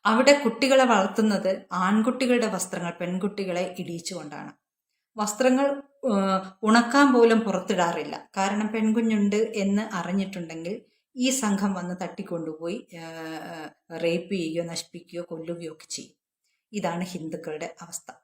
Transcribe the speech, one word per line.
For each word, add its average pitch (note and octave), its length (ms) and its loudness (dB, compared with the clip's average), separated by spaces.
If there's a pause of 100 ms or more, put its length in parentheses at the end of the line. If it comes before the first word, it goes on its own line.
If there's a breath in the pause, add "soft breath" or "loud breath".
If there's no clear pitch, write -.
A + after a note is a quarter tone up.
അവിടെ C4 340 6
കുട്ടികളെ C4 440 4
വളർത്തുന്നത് G3+ 880 2
ആൺകുട്ടികളുടെ A3+ 720 2
വസ്ത്രങ്ങൾ F3 540 -4
പെൺകുട്ടികളെ F#3 760 -4
ഇടിയിച്ചുകൊണ്ടാണ്. D3+ 720 -10 (680)
വസ്ത്രങ്ങൾ, B3+ 500 2 (380)
ഏഹ്, G3 460 0 (120)
ഉണക്കാൻ A#3+ 500 6
പോലും A3+ 260 6
പുറത്തിടാറില്ല. F3+ 1000 -2
കാരണം G#3 300 0
പെൺകുഞ്ഞുണ്ട് A3 680 2
എന്ന് G#3 600 -2
അറിഞ്ഞിട്ടുണ്ടെങ്കിൽ F3 840 -6 (340)
ഈ B3+ 140 0
സംഘം G3+ 440 0
വന്ന് F3+ 280 -6
തട്ടിക്കൊണ്ടുപോയി, E3 920 -8
ഏഹ്, E3 760 -14 (320)
റേപ്പ് F3 340 -2
ചെയ്യുകയോ E3 300 -2
നശിപ്പിക്കുകയോ E3+ 600 -10
കൊല്ലുകയോ E3 480 -10
ഒക്കെ - 180 -20
ചെയ്യും. - 260 -14 (560)
ഇതാണ് F3+ 320 -4
ഹിന്ദുക്കളുടെ D#3 800 -10
അവസ്ഥ. - 280 -14 (140)